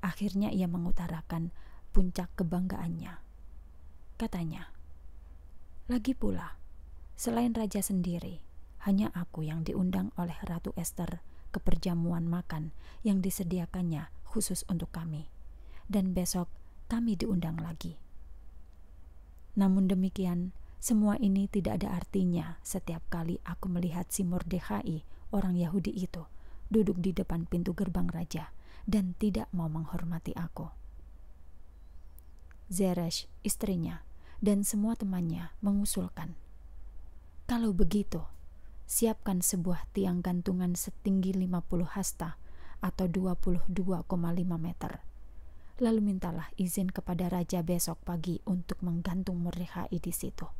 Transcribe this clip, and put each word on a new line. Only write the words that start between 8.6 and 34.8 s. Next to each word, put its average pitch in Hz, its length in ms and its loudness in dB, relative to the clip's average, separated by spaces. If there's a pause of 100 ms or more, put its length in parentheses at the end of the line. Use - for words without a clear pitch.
hanya 202 240 4
aku 170 320 -4
yang 160 160 -2
diundang 185 560 2
oleh 175 240 -2
Ratu - 320 -4
Ester 170 480 -4 (320)
ke - 80 -2
perjamuan 170 640 6
makan 165 480 -2 (320)
yang 196 160 6
disediakannya 175 880 0 (160)
khusus - 400 0
untuk 165 240 -2
kami. 156 400 -6 (560)
Dan 190 320 2
besok 180 320 0 (380)
kami 233 320 2
diundang 170 400 2
lagi. 160 400 -6 (1600)
Namun 190 320 6
demikian, 185 640 0 (240)
semua 214 400 4
ini 196 320 4
tidak 185 320 2
ada 196 160 0
artinya 170 640 0
setiap 170 480 -4
kali - 320 0
aku 175 240 -4
melihat 175 400 0
si - 160 -2
Mordekhai, 180 800 0 (320)
orang 185 240 4
Yahudi 170 320 2
itu, 175 320 -4 (480)
duduk 208 320 6
di 190 80 2
depan 170 320 0
pintu 175 320 0
gerbang 185 320 2
raja 170 480 -4 (320)
dan 190 320 2
tidak 214 320 2
mau 170 160 0
menghormati 165 720 -2
aku." 165 320 -6 (2000)
Zeresh, 175 560 0 (160)
istrinya, 175 640 -2 (320)
dan 202 240 4
semua 214 320 2